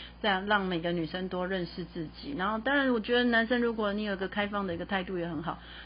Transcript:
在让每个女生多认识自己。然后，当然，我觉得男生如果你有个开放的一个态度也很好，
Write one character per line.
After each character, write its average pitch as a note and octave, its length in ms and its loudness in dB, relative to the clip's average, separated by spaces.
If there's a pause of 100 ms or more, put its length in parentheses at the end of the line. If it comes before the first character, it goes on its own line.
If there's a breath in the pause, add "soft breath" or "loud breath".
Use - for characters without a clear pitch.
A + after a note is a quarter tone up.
(220 loud breath)
在 G3 200 4
让 G3+ 240 4
每 F3+ 160 0
个 E3+ 100 0
女 E3+ 140 0
生 F#3 240 -4
多 F3+ 180 -2
认 F#3 180 -2
识 E3+ 200 -8
自 D#3+ 220 -6
己。 - 300 -10
然 F#3+ 140 0
后， A3 80 -2
当 C4 160 0
然， C4+ 160 4
我 A#3 80 4
觉 A#3+ 160 2
得 B3 80 6
男 A#3 240 4
生 A#3+ 140 2
如 A#3 120 2
果 G#3+ 200 0
你 G#3+ 100 -2
有 G3+ 140 -2
个 F#3+ 100 -2
开 G3+ 200 0
放 G3+ 200 -2
的 E3+ 60 -2
一 E3+ 40 -2
个 F3 80 -6
态 F#3+ 180 0
度 F#3 140 -4
也 E3+ 100 -2
很 D#3+ 160 -4
好， D#3 160 -4 (260 loud breath)